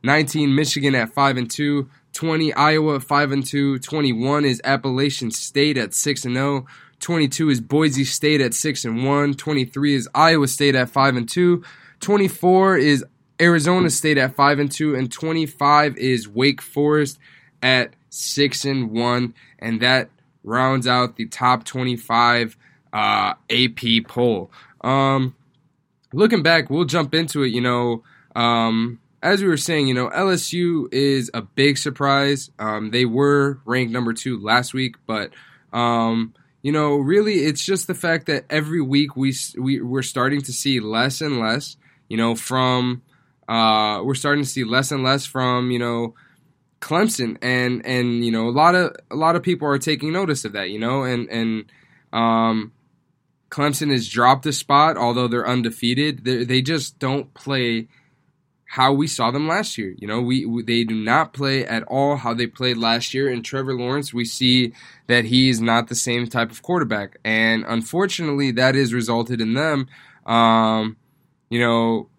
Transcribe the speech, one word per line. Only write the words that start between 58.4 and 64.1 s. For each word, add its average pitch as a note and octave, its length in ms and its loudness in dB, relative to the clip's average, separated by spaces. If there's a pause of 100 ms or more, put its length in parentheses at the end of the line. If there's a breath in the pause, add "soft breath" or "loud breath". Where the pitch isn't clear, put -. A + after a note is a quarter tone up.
how C3 280 2
we C#3+ 120 0
saw A#2+ 240 -2
them C#3+ 180 -2
last F#3 300 -4
year. F#2+ 220 -8
You G2+ 80 -12
know, A2+ 140 -4
we, B2+ 220 0
we, A#2 200 -4
they A#2 200 0
do A2 120 -4
not A#2 380 0
play C3+ 300 -2
at A2+ 200 -4
all C#3 320 0
how A#2 180 -4
they A#2 140 -2
played B2 300 -4
last A2+ 360 -2
year. C3+ 160 0
And A#2+ 160 -6
Trevor C3+ 300 -6
Lawrence, C3+ 360 -4